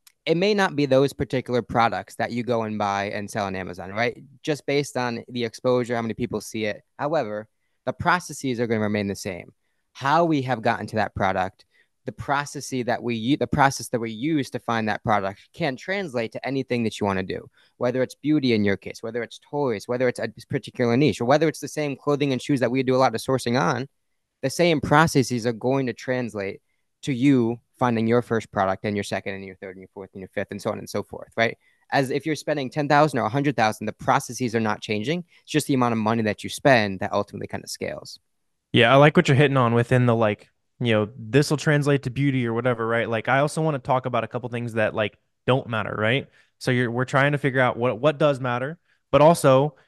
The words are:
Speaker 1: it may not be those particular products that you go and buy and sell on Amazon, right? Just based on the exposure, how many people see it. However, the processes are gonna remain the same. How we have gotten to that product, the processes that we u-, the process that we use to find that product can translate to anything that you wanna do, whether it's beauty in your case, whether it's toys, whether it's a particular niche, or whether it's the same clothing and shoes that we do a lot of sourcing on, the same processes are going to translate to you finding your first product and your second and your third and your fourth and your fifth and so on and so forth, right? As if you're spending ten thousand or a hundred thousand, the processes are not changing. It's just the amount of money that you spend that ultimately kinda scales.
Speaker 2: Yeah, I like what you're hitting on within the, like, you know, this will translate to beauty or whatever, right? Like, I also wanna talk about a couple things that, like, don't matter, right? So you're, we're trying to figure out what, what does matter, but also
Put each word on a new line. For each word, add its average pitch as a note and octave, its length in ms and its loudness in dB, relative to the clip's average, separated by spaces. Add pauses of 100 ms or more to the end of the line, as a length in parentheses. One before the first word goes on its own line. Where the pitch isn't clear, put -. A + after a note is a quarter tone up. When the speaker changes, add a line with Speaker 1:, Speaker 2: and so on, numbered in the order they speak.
(280)
Speaker 1:
it E3 100 4
may G3+ 160 2
not F#3+ 220 0
be C#3+ 100 2
those C3+ 280 4
particular B2 500 -2
products G#2 540 0
that G#2+ 140 -4
you A#2+ 120 -4
go A2+ 180 -2
and G#2+ 160 -4
buy G2+ 280 0
and G#2 220 -8
sell G2+ 200 -4
on F#2+ 80 -6
Amazon, F2+ 340 -10
right? A2+ 340 -4 (200)
Just D3+ 240 -6
based C#3+ 280 -2
on A#2+ 340 -4
the A#2+ 140 -6
exposure, A#2+ 520 -2
how A#2 80 -2
many A2 100 -4
people G#2+ 260 -6
see A2 260 -6
it. - 180 -6 (160)
However, A#2+ 480 -4 (400)
the B2+ 60 -4
processes D3+ 640 -2
are A#2+ 80 -2
gonna A2 140 0
remain G#2 260 0
the G2 80 -4
same. - 360 -10 (420)
How D3+ 320 2
we D3+ 180 0
have B2 180 -4
gotten A2 240 -2
to G#2+ 120 -4
that G2+ 180 -2
product, F#2+ 500 -2 (400)
the - 60 -10
processes C3+ 760 -4
that A2+ 160 -2
we A#2 140 -4
u-, A#2 220 0
the B2 100 -2
process C3+ 420 0
that B2 100 -2
we A2+ 120 -6
use C3+ 400 -2
to B2 80 -6
find A2+ 280 -2
that G#2 160 -4
product G2+ 360 0 (140)
can D3 220 -4
translate B2+ 580 -6
to B2 140 -8
anything B2+ 360 -2
that G#2+ 160 -4
you G#2+ 80 0
wanna F#2+ 160 0
do, - 260 -10 (280)
whether B2 260 -2
it's B2 100 -6
beauty C#3 400 2
in G#2+ 100 2
your G2+ 140 2
case, - 240 -14
whether A2+ 220 -6
it's - 160 -16 (100)
toys, C3+ 380 -4
whether B2 200 0
it's A#2+ 120 -2
a A2 100 -4 (220)
particular A#2+ 440 0
niche, C3+ 240 2
or A#2+ 60 -4
whether D3+ 220 4
it's D3 120 -4
the C#3+ 80 -10
same D3 280 -6
clothing C#3+ 360 0
and B2 120 -2
shoes C#3+ 160 0
that A#2+ 100 2
we C3 140 0
do C3 120 2
a - 20 4
lot B2+ 180 4
of A2+ 60 -4
sourcing B2 380 0
on, C#3 280 0 (560)
the C3+ 80 -2
same E3+ 280 2
processes C#3 680 4
are B2 40 0
going B2+ 360 -2
to A#2 60 -4
translate A2 680 -6 (400)
to D3 100 -4
you A#2+ 480 2 (200)
finding A2+ 260 2
your A#2+ 160 4
first A2+ 300 -4
product F#2+ 340 0
and G#2+ 100 -2
your G2+ 80 -2
second G2 300 -6
and G2 100 -12
your F#2+ 120 -16
third G2 160 -16
and F#2 80 -18
your F#2 120 -20
fourth F#2+ 220 -16
and G2 80 -14
your F2+ 60 -14
fifth - 240 -6
and G2+ 100 -10
so - 80 -4
on G2+ 80 -4
and G#2 100 -14
so G#2 140 -6
forth, - 340 -14
right? A2+ 220 0 (340)
As C3+ 200 0
if C#3+ 160 -4
you're D#3 80 -2
spending C#3+ 340 -4
ten D3 180 -4
thousand C#3+ 300 4
or G#2+ 80 0
a G#2+ 40 -2
hundred C#3 260 0
thousand, A2 320 0
the G#2+ 60 -6
processes B2+ 600 -2
are A#2 60 2
not A2 220 -2
changing. A#2+ 440 -4 (160)
It's - 100 -18
just D3+ 140 2
the D3 80 0
amount B2 200 2
of A2+ 40 0
money A2+ 240 0
that G#2+ 220 -2
you F#2 80 -8
spend G#2 480 2
that G2 120 -6
ultimately G2+ 360 -4
kinda - 200 -12
scales. - 520 -10 (520)
Speaker 2:
Yeah, A#2+ 220 6
I C#3 40 10
like D3 200 8
what F3+ 100 4
you're C#3+ 80 6
hitting C#3 220 4
on A#2+ 160 4
within B2 320 4
the, A#2+ 100 4
like, G#2+ 360 0 (280)
you A#2+ 140 2
know, G#2+ 240 2
this A#2 320 2
will D3+ 80 0
translate C#3+ 460 2
to C3 80 -6
beauty C3 340 0
or A#2 80 -2
whatever, A#2 320 -2
right? A2+ 240 0
Like, A2 180 -2
I B2+ 120 4
also D3+ 240 0
wanna D3+ 160 -2
talk B2+ 260 0
about B2 180 -2
a A2+ 40 -6
couple B2 220 -8
things A#2+ 240 -6
that, G#2+ 200 0
like, G#2 240 -2 (300)
don't B2+ 200 2
matter, A2 300 -4
right? A2+ 300 0 (320)
So - 100 -4
you're, B2 220 2
we're B2 140 -2
trying C#3 260 2
to C#3+ 80 0
figure C3 220 2
out A#2+ 160 2
what, A#2 220 0
what C#3+ 200 0
does D3 200 2
matter, C3 380 -4 (340)
but C#3 100 6
also D3 520 6 (140)